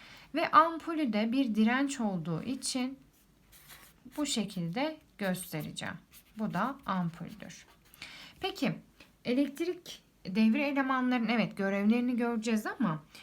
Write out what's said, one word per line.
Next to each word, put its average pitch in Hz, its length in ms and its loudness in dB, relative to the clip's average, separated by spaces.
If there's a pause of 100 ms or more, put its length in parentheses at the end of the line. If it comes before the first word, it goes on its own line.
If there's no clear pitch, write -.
(340)
Ve 330 160 2
ampulü 320 640 4
de 220 200 2
bir 254 220 2
direnç 254 460 2
olduğu 175 420 -2
için 262 560 -4 (1160)
bu 294 100 0
şekilde 208 680 -2 (220)
göstereceğim. 170 800 -4 (420)
Bu 202 160 -2
da 240 220 0 (100)
ampuldür. - 800 -4 (720)
Peki 269 320 -2 (520)
elektrik 285 800 -2 (240)
devre 220 360 4
elemanların 262 640 2
evet 220 280 2
görevlerini 214 600 2
göreceğiz 233 500 0
ama 190 360 -2 (200)